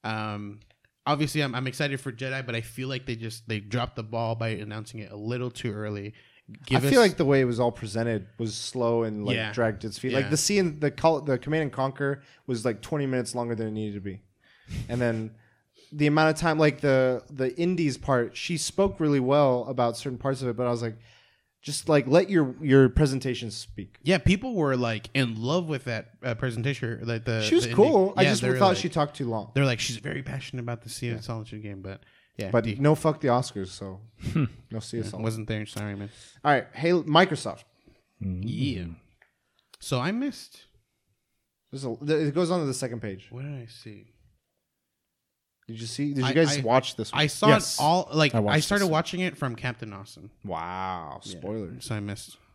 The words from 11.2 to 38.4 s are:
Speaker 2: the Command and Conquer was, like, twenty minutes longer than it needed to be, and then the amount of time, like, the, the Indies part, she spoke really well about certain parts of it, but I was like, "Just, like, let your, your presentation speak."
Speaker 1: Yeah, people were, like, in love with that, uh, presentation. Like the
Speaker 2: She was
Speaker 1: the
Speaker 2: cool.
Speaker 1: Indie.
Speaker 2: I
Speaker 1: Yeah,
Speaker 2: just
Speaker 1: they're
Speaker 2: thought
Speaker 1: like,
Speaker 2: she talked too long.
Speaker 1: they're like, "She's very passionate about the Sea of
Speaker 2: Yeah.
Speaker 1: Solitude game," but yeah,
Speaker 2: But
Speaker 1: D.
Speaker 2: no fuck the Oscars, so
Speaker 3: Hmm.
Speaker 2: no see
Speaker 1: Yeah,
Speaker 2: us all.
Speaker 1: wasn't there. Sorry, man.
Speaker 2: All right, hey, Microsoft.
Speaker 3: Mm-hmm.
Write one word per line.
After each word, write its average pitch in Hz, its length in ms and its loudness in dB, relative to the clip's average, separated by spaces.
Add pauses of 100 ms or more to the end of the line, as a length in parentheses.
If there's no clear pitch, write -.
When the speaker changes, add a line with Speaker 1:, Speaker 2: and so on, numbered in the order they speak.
Speaker 2:
the 160 180 0
Command 156 240 -2
and 139 100 -4
Conquer 139 500 -2 (260)
was, 117 160 -4
like, 110 180 -2
twenty 143 240 -2
minutes 123 300 -2
longer 117 180 -2
than 110 140 -4
it - 20 -4
needed 107 240 -6
to 104 60 -8
be, 95 200 -8 (680)
and 120 120 -4
then 113 300 0 (600)
the 147 160 2
amount 156 260 6
of 156 60 -6
time, 160 180 2
like, 151 220 4
the, 131 500 4
the 131 260 -4
Indies 170 400 0
part, 123 400 0
she 170 200 -4
spoke 190 420 0
really 147 220 4
well 127 480 4
about 123 280 0
certain 123 220 -8
parts 135 240 -2
of 127 60 -2
it, 113 80 -2
but 123 100 0
I 120 60 2
was 117 100 -2
like, 113 140 -6 (680)
"Just, - 260 -6
like, 143 200 6
let 180 220 6
your, 151 300 4
your 135 280 8
presentation 131 640 0
speak." - 500 -14
Speaker 1:
Yeah, 170 160 2
people 208 380 2
were, 143 200 2
like, 117 380 -2
in 117 260 0
love 160 280 0
with - 160 -4
that, 113 300 -6 (100)
uh, 120 100 -2
presentation. 117 720 -4
Like 117 200 -4
the 110 160 0
Speaker 2:
She 107 120 2
was 123 140 4
Speaker 1:
the 120 60 -2
Speaker 2:
cool. 202 360 6
Speaker 1:
Indie. - 60 -12
Speaker 2:
I 190 60 4
Speaker 1:
Yeah, 143 80 6
Speaker 2:
just 120 120 2
Speaker 1:
they're 127 160 2
Speaker 2:
thought 190 120 6
Speaker 1:
like, 170 80 2
Speaker 2:
she 170 100 -2
talked 147 280 0
too 123 120 -4
long. 113 260 -4
Speaker 1:
they're 139 100 4
like, 120 140 2
"She's 117 200 -4
very 139 260 -8
passionate 131 380 -8
about 117 200 -8
the 113 60 -16
Sea 120 220 -6
of 117 80 -4
Speaker 2:
Yeah. - 20 -10
Speaker 1:
Solitude 110 420 -10
game," 98 180 -10
but 95 220 -12 (380)
yeah, 95 100 -4
Speaker 2:
But 113 140 4
Speaker 1:
D. 107 160 -2
Speaker 2:
no 147 140 6
fuck 151 260 0
the 139 80 0
Oscars, 117 400 0
so 95 320 -12 (320)
Speaker 3:
Hmm. 156 120 2 (260)
Speaker 2:
no 110 100 -6
see - 180 -8
Speaker 1:
Yeah, 110 60 -4
Speaker 2:
us 107 100 -8
all. 110 80 -10
Speaker 1:
wasn't 110 260 -4
there. 107 180 -4
Sorry, 104 280 -8
man. 101 160 -10 (340)
Speaker 2:
All - 80 4
right, - 220 2
hey, 170 160 0
Microsoft. 156 760 2 (580)
Speaker 3:
Mm-hmm. 92 220 -4